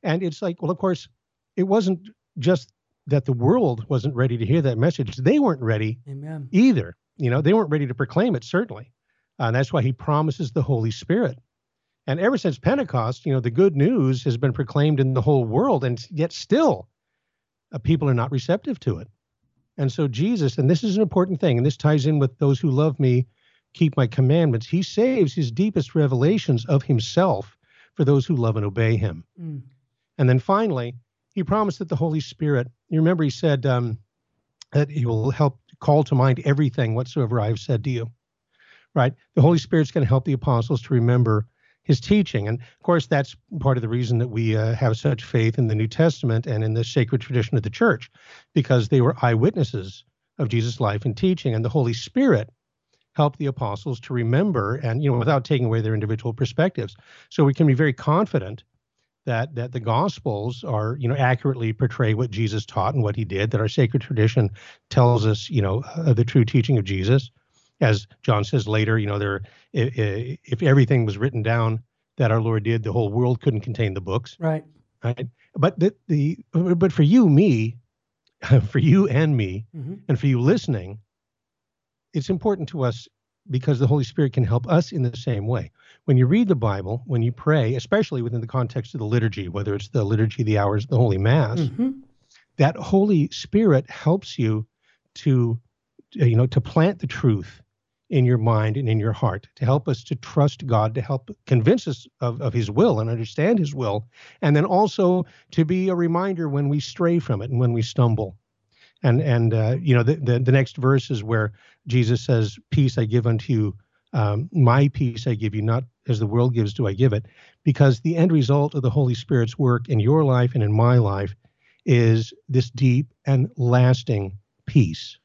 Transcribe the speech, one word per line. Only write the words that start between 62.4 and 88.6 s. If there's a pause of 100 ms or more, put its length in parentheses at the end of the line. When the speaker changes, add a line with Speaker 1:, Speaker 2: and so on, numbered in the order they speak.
Speaker 1:
taught
and
what
he
did,
that
our
sacred
tradition (400)
tells
us,
you
know, (120)
uh,
the
true
teaching
of
Jesus. (480)
As (160)
John
says
later,
you
know,
there, (340)
i-,
i-,
if
everything
was
written
down (340)
that
our
Lord
did,
the
whole
world
couldn't
contain
the
books.
Speaker 2:
Right. (400)
Speaker 1:
Right. (280)
But
the, (140)
the, (160)
but
for
you,
me, (420)
<laughs>
for
you
and
me, (100)
Speaker 2:
Mm-hmm. (120)
Speaker 1:
and
for
you
listening, (1120)
it's
important
to
us (420)
because
the
Holy
Spirit
can
help
us
in
the
same
way. (340)
When
you
read
the
Bible,
when
you
pray,
especially
within
the
context